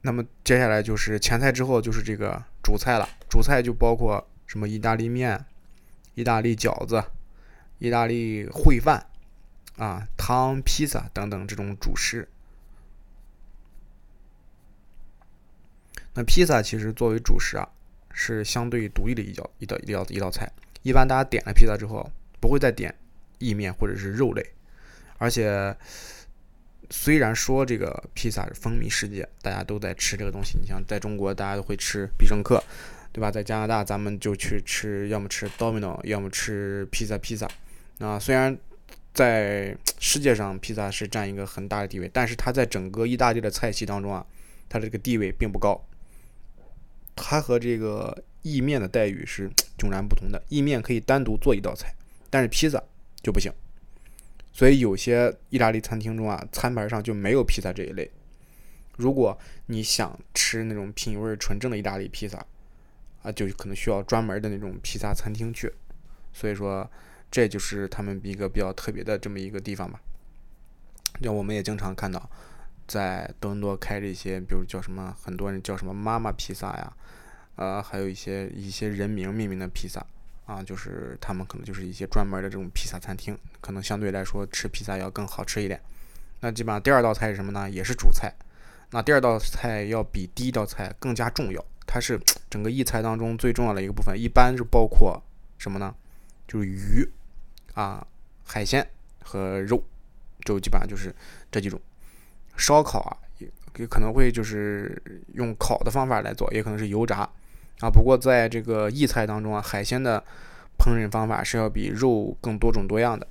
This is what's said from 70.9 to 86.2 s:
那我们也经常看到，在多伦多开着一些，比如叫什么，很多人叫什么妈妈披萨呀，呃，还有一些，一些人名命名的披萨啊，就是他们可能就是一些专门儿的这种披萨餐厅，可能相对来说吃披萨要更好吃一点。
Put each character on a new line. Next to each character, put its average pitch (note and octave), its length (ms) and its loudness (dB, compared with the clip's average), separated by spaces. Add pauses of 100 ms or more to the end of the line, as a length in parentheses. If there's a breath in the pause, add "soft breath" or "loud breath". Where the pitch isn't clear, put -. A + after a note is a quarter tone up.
那 A#2 100 -2
我 G#2 120 -2
们 G2+ 120 -4
也 G#2 80 -4
经 G#2+ 140 -6
常 F#2+ 180 -6
看 F#2+ 160 -6
到， F2+ 200 -10 (560 loud breath)
在 F#2 520 -6
多 G#2 120 -6
伦 G2+ 100 -6
多 G2+ 160 -4
开 G2+ 240 -6
着 G2+ 60 -8
一 F#2+ 80 -8
些， F#2 260 -8
比 F#2 140 -2
如 F#2 100 2
叫 F#2 160 -8
什 F#2 100 -8
么， F#2+ 320 -10
很 F#2 140 -10
多 G2+ 160 -4
人 F#2+ 100 -8
叫 F#2+ 140 -6
什 F#2 100 -6
么 G2 80 -8
妈 A2 240 -4
妈 A2 140 -4
披 - 200 -8
萨 F#2+ 240 -8
呀， - 160 -12 (640 loud breath)
呃， F#2+ 260 -6
还 - 140 -10
有 G2 100 -4
一 F#2+ 60 -6
些， F#2+ 380 -8
一 G2 180 -12
些 G2+ 180 -8
人 G2+ 220 -4
名 G2 240 -4
命 A2 160 -4
名 F#2+ 100 -6
的 F#2 100 -8
披 - 200 -4
萨 - 160 -12 (420)
啊， G2 160 -10
就 F#2+ 120 -12
是 - 460 -10
他 - 120 -6
们 F#2 140 -6
可 - 100 -14
能 - 80 -12
就 G#2 80 -10
是 F#2+ 140 -8
一 F#2 60 -10
些 F#2+ 140 -10
专 G#2 200 4
门 G2 120 -6
儿 F#2+ 40 -6
的 F#2+ 80 -6
这 G2 80 -10
种 F#2 160 -8
披 - 140 -2
萨 F2+ 100 -10
餐 F#2+ 180 -10
厅， G#2 220 -8 (220)
可 - 120 -12
能 G2 100 -8
相 G2+ 160 -4
对 G#2 120 -2
来 F#2+ 140 -4
说 G2+ 220 -4
吃 - 220 -8
披 - 140 -6
萨 G#2+ 140 -6
要 F#2 140 -6
更 G2+ 160 -6
好 - 180 -8
吃 G#2 180 -4
一 G2 60 -4
点。 F#2+ 120 -6 (600 soft breath)